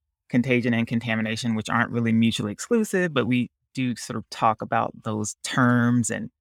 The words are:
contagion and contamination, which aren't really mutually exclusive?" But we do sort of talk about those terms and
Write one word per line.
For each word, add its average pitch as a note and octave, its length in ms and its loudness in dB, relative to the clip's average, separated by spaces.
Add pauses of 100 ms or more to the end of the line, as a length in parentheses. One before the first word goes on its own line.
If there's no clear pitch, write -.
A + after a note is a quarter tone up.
(300)
contagion B2 440 2
and A#2 140 0
contamination, A2+ 680 -2
which A2 140 -4
aren't A#2 220 2
really A#2 200 0
mutually A2+ 400 2
exclusive?" F#3 600 -2
But A#2 140 0
we B2 220 0 (240)
do B2+ 220 -2
sort - 220 -10
of G#2 120 -12
talk A2+ 320 0
about A2+ 320 -2 (100)
those G#2+ 400 -6
terms A#2+ 640 2
and G#2+ 200 -6 (120)